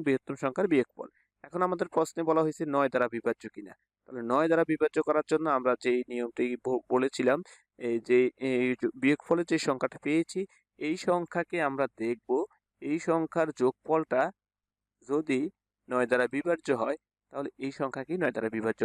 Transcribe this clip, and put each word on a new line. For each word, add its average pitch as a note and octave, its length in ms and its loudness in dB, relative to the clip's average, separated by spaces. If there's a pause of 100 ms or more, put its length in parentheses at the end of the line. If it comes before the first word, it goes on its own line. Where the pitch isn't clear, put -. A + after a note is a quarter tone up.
বৃহত্তম C#3 320 -2
সংখ্যার F3+ 320 -2
বিয়োগফল। C#3+ 400 0 (360)
এখন E3+ 180 -8
আমাদের F3+ 280 0
প্রশ্নে E3 340 -2
বলা D#3+ 180 4
হয়েছে D#3 240 -2
নয় C#3 240 2
দ্বারা B2 180 0
বিভাজ্য A2+ 420 -4
কিনা। G2+ 240 -16 (260)
তাহলে B2+ 240 -12
নয় C3+ 240 2
দ্বারা E3 160 4
বিভাজ্য D#3 400 0
করার D3+ 260 0
জন্য D#3 200 2
আমরা B2+ 320 2
যেই B2 260 2
নিয়মটি A#2+ 380 -4 (100)
ব-, B2 340 -4
বলেছিলাম, B2+ 500 2 (380)
এই A#2 220 -2
যে, B2 200 4 (200)
এই B2+ 360 0
যে A#2+ 200 -2
বিয়োগফলের D3 540 0
যে D#3+ 100 2
সংখ্যাটা C3 440 -2
পেয়েছি, D#3+ 360 -2 (400)
এই D#3 180 -4
সংখ্যাকে F3 640 -2
আমরা C3+ 240 0 (120)
দেখব, A2+ 320 -4 (520)
এই D3 180 -2
সংখ্যার D#3+ 480 0 (100)
যোগফলটা C3+ 640 0 (880)
যদি C#3+ 300 0 (500)
নয় B2 180 2
দ্বারা B2 200 4
বিভাজ্য D#3+ 460 -2
হয়, B2 240 0 (360)
তাহলে C#3 240 -6
এই C3+ 140 -6
সংখ্যাকেই C#3 460 -6
নয় D#3 180 0
দ্বারা A2+ 140 -2
বিভাজ্য A2 360 -2